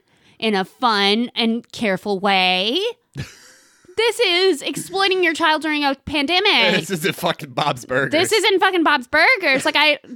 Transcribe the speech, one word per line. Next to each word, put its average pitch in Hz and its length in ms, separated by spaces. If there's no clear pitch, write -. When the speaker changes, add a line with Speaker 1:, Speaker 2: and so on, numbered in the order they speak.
Speaker 1:
in 220 160
a 185 100
fun 214 720
and 226 360
careful 196 480
way. 190 600
Speaker 2:
<laughs> - 80
Speaker 1:
This 440 220
is 370 420
exploiting 370 640
your 330 100
child 311 300
during 302 200
a 277 120
pandemic. 302 760
Speaker 2:
This 160 100
isn't 165 240
fucking 165 380
Bob's 139 300
Burgers. 135 280
Speaker 1:
This 339 200
isn't 403 280
fucking 370 240
Bob's 294 240
Burgers. 330 580
Like, 302 100
I 302 220